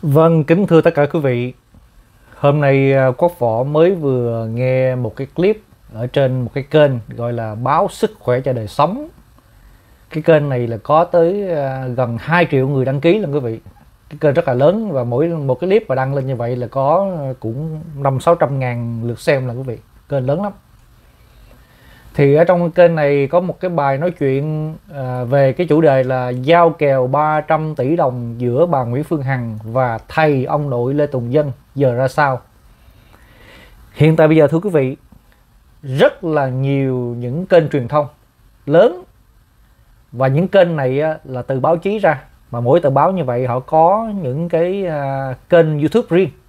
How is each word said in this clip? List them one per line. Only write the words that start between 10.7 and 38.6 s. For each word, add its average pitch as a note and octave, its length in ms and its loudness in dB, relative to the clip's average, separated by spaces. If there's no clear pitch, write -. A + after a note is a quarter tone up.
có D3+ 260 2
tới, F3 520 0
à, C3 320 -6
gần A#2+ 320 -4
hai E3+ 320 0
triệu C3 160 0
người C3+ 180 0
đăng C3+ 160 -2
ký E3+ 180 2
lận F#3+ 120 -4
quý C#3+ 80 -2
vị. A2+ 200 -8
Cái D3+ 120 -18
kênh D3 120 2
rất D3 140 0
là C3 60 0
lớn F3+ 380 2
và C3 120 -2
mỗi B2 240 -2
một C#3+ 320 -2
cái F3 100 -4
clip G#3+ 200 0
mà C3 60 0
đăng C3 200 -2
lên C3+ 120 -4
như C3+ 80 -4
vậy A#2+ 200 -4
là B2 120 -6
có, D#3+ 520 0
à, C3+ 200 -6
cũng D#3 420 -8
năm C3+ 220 0
sáu E3+ 160 4
trăm C#3+ 240 -2
ngàn A#2+ 440 -6
lượt A#2 160 -6
xem C3+ 280 0
lận A#2+ 100 -8
quý C3+ 60 -10
vị. A#2+ 140 -10
Kênh C3+ 160 -2
lớn D3+ 180 -2
lắm. G3+ 80 -6
Thì C#3+ 220 4
ở D#3 80 6
trong F3 280 2
kênh E3+ 240 4
này C#3+ 360 0
có E3+ 80 4
một F3+ 200 -8
cái F#3 100 -4
bài C#3+ 280 -2
nói F3 140 -2
chuyện, D#3 640 -4
à, B2+ 300 -6
về C3+ 300 2
cái F3+ 140 -2
chủ D3+ 140 4
đề C3+ 220 4
là B2+ 260 -2
giao D#3 400 4
kèo C3+ 380 0
ba D3+ 340 0
trăm D#3 340 -2
tỷ C3+ 200 -2
đồng B2 420 -2
giữa B2 280 0
bà C#3+ 180 0
Nguyễn A#2+ 200 -4
Phương D#3 180 -4
Hằng B2 420 -6
và A#2 440 -2
thầy D3 380 0
ông D3 240 -4
nội B2 240 -2
Lê D3 140 0
Tùng B2 240 -6
Vân C#3+ 200 0
giờ C3+ 180 2
ra C3 140 0
sao. C3+ 340 -2
Hiện D#3 220 4
tại D#3 120 6
bây D#3+ 100 4
giờ, D3+ 100 6
thưa D#3+ 120 0
quý G3+ 100 -4
vị, C#3 280 0
rất C#3+ 400 0
là D3+ 260 0
nhiều C3 720 -2
những C3 260 -6
kênh D#3+ 240 4
truyền C3 180 -4
thông D3 200 0